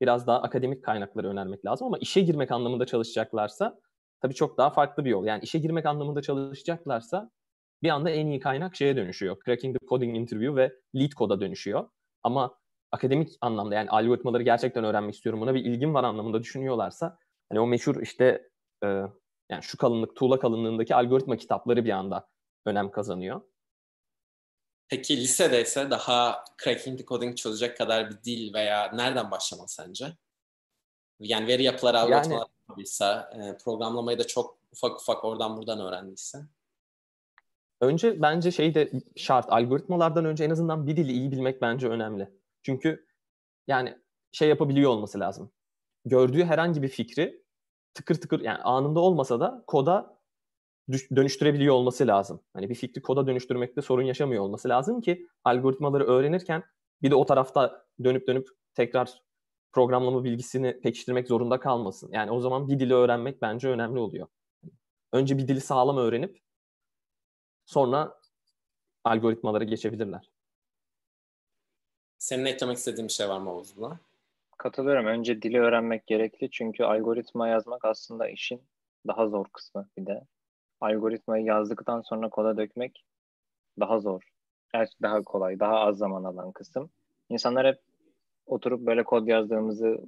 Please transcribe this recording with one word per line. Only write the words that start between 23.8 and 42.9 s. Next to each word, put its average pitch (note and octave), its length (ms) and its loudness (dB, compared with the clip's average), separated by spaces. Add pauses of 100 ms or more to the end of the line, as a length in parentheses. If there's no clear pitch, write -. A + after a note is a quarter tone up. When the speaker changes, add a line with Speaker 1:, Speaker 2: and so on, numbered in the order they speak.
Speaker 2:
Peki B2+ 280 -2
lisedeyse C3 760 2
daha A#2+ 540 0 (200)
Cracking C3 340 -4
the B2+ 60 -14
Coding B2 320 -6
çözecek A2+ 400 -6
kadar A2 340 -2
bir G#2 120 -18
dil A2+ 320 -8
veya G#2 380 0
nereden A#2+ 380 -2
başlamalı F2+ 380 -8
sence? F2+ 380 -12 (1120)
Yani G#2+ 260 -2
veri B2 160 4
yapıları, B2 340 4
Speaker 1:
Yani A#2+ 180 6
Speaker 2:
algoritmalar D3 320 2 (220)
yapılıysa, G2+ 640 -2
e, G2+ 300 -10
programlamayı A#2 540 -2
da A#2 80 0
çok - 320 -4 (140)
ufak - 280 -4
ufak - 240 -2
oradan A2 320 -4
buradan A2 240 -8
öğrendiyse? F#2+ 580 -10 (1400)
Speaker 1:
Önce D#3+ 420 2
bence E3 280 4
şey D#3 240 2
de D3+ 160 2 (260)
şart, - 360 2
algoritmalardan D#3+ 720 2
önce D#3 200 -2
en D3+ 60 2
azından D#3+ 360 -2
bir D3+ 100 0
dili C#3 160 2
iyi C3 200 -2
bilmek C3 300 -2
bence A#2 260 0
önemli. A2 420 -4 (320)
Çünkü C#3+ 440 -2 (600)